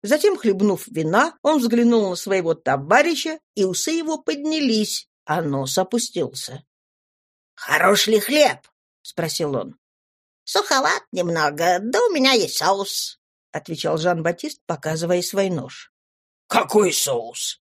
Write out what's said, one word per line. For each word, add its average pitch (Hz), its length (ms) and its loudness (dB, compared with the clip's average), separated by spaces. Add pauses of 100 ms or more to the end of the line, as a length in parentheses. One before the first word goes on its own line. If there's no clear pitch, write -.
Затем, 302 340 2
хлебнув 196 500 2
вина, 190 560 0
он 294 160 2
взглянул 233 520 4
на 175 60 -4
своего 185 380 0
товарища, 262 840 0 (160)
и 202 80 2
усы 185 260 -2
его 320 280 -2
поднялись, 285 920 -2 (160)
а 165 180 -2
нос 139 340 -2
опустился. 160 880 -4 (920)
«Хорош 185 520 2
ли 214 140 4
хлеб?» 262 400 2 (420)
спросил 156 540 -4
он. 98 200 -8 (680)
«Суховат 330 680 0
немного, 170 680 0
да 254 240 0
у 427 80 2
меня 269 200 4
есть 202 260 0
соус», 196 600 -2 (320)
отвечал 160 480 -4
Жан-Батист, 170 680 -2
показывая 165 560 -2
свой 196 280 -2
нож. - 420 -8 (540)
«Какой 208 460 2
соус?» - 760 -6